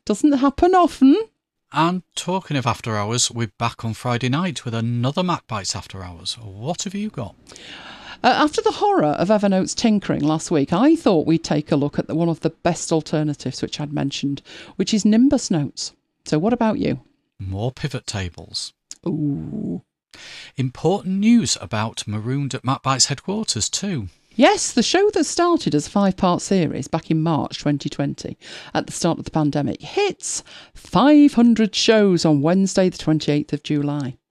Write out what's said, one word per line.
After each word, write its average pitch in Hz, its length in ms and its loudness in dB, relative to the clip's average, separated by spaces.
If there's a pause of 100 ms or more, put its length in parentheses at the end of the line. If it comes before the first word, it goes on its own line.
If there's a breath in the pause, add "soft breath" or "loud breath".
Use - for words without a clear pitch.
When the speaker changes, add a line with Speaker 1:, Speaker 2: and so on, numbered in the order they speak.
Speaker 1:
Doesn't 277 300 2
happen 277 420 2
often. 302 400 6 (560)
Speaker 2:
And 170 320 0 (100)
talking 175 420 -4
of 123 80 -2
After 113 320 -2
Hours, 110 320 0
we're 117 300 -4
back 117 260 -4
on 113 80 -4
Friday 123 360 -2
night 185 360 -2
with 117 80 -6
another 120 520 -2
Mac 175 240 -4
Bites 101 260 -6
After - 280 -12
Hours. 90 320 -10
What 113 500 -10
have 190 100 -8
you 208 160 -6
got? 104 240 -10 (880 loud breath)
Speaker 1:
Uh, 240 60 4
after 302 340 2
the 440 80 2
horror 381 380 2
of 165 200 0
Evernote's 196 460 2
tinkering 208 480 0
last 156 280 -2
week, 147 220 2
I 269 220 4
thought 190 320 2
we'd 160 160 2
take 151 300 -2
a 156 40 4
look 143 220 0
at - 80 -4
the, - 80 -6
one 170 140 0
of 160 120 -2
the 160 100 -2
best - 420 -4
alternatives 151 680 -2
which - 200 -6
I'd 147 120 -8
mentioned, 143 500 -4 (340 loud breath)
which 190 180 -2
is 202 100 2
Nimbus 240 460 4
Notes. - 420 -4 (320)
So 156 140 0
what 208 140 0
about 226 260 0
you? 135 220 -2 (400)
Speaker 2:
More 98 320 -4
pivot - 340 -8
tables. - 680 -10 (340)
Speaker 1:
Ooh. 151 760 -4 (720 loud breath)
Speaker 2:
Important 180 640 -2
news 214 420 4
about 110 460 -6
Marooned 127 480 -4
at 127 100 -10
Mac 131 200 -4
Bites 131 220 2
headquarters 202 640 -4
too. 147 400 -6 (300)
Speaker 1:
Yes, 349 320 4
the - 120 2
show 403 300 2
that 339 120 0
started 349 500 0
as 147 120 0
a - 40 -16
five-part 190 520 2
series 165 460 -2
back 165 220 -4
in 160 120 2
March 156 380 -2
twenty 147 280 -2
twenty, - 480 -6 (380 loud breath)
at 156 100 -2
the - 80 -12
start - 260 0
of - 60 -12
the - 60 -12
pandemic, 143 500 -2
hits - 640 -4 (300 loud breath)
five 285 580 6
hundred 220 420 4
shows 202 520 4
on 147 160 4
Wednesday 185 480 2
the - 80 -8
twenty-eighth 151 560 0
of 147 80 -6
July. 143 560 -4 (120)